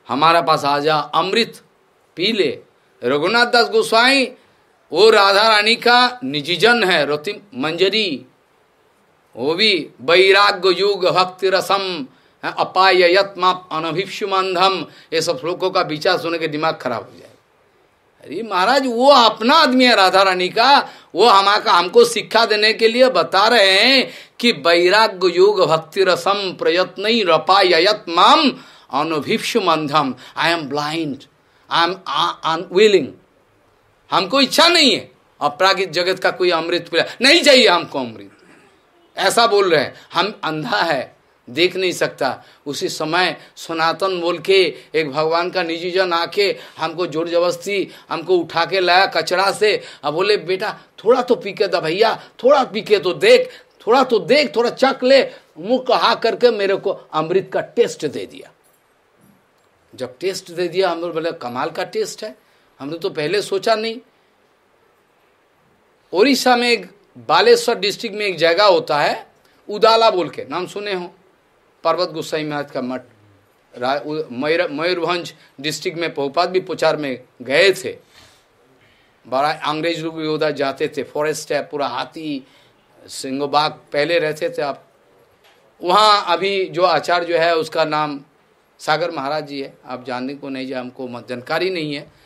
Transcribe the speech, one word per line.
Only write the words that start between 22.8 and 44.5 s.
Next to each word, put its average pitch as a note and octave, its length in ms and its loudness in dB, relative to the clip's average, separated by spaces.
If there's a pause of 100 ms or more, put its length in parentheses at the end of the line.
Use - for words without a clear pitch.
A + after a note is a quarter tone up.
लिए B3 220 4
बता F#3 380 2
रहे G3 320 4
हैं A#3+ 320 2 (280)
कि A#3+ 120 2
वैराग्य F3+ 760 2
योग F#3 380 4
भक्ति D#3+ 380 0
रसम F#3 500 -2
प्रयत्न F#3 760 -2
रपाययत F#3 840 2
माम A#3 420 4 (420)
अनभिष्युमंधम। D#3 1200 0 (300)
I - 20 2
am E3+ 140 0
blind, D3 560 -6 (580)
I E3+ 120 2
am, F3 40 -2
uh, E3 680 -4
unwilling। F#3 500 2 (1040)
हमको F#3 300 0
इच्छा C#4+ 260 2
नहीं D#4 280 2
है G#2 160 -8 (300)
अपरागिक F#3 500 0
जगत F3+ 280 -2
का F#3 120 0
कोई F3+ 200 0
अमृत E3 400 -2
पिला, E3 120 2 (180)
नहीं D4 220 4
चाहिए C4 240 6
हमको E3+ 320 -2
अमृत, G#2+ 320 -12 (840)
ऐसा G3 300 2
बोल G3+ 220 2
रहे D3 140 4
हैं। G2 100 -10 (200)
हम F#3+ 300 -2
अंधा D#3 340 -4
है, D#3+ 380 -4 (340)
देख F3 260 0
नहीं F#3 160 -2
सकता। C#3+ 520 -4 (220)
उसी D3 240 -6
समय D#3+ 480 -2 (180)
सनातन E3 640 -4
बोल E3+ 180 -2
के F3+ 360 2 (200)